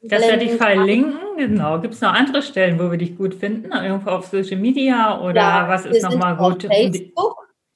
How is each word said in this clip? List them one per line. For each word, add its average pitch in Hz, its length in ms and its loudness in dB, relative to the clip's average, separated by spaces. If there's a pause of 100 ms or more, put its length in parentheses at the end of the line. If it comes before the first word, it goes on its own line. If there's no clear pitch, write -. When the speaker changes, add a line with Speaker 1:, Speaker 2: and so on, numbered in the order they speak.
Speaker 1:
das 214 180 0
werde 226 240 4
ich 233 140 0
Speaker 2:
blenden - 0 -
kannst. 214 160 4
Speaker 1:
verlinken, 277 640 0
genau. 175 420 -2
Gibt's - 220 -8
noch 190 100 2
andere 269 300 2
Stellen, 180 360 0
wo 175 120 0
wir 170 80 -4
dich 170 180 -6
gut 190 180 -4
finden? 220 380 -6
Irgendwo 196 380 -4
auf 185 160 -4
Social 190 320 -4
Media 240 640 0
oder 180 180 2
Speaker 2:
Ja, 175 280 2
Speaker 1:
was 185 160 0
Speaker 2:
wir - 80 -2
Speaker 1:
ist - 100 4
Speaker 2:
sind 185 80 -2
Speaker 1:
noch 175 80 0
mal 175 180 0
Speaker 2:
auf 185 160 2
Speaker 1:
gut? 180 120 -6
Speaker 2:
Facebook. 202 840 0 (260)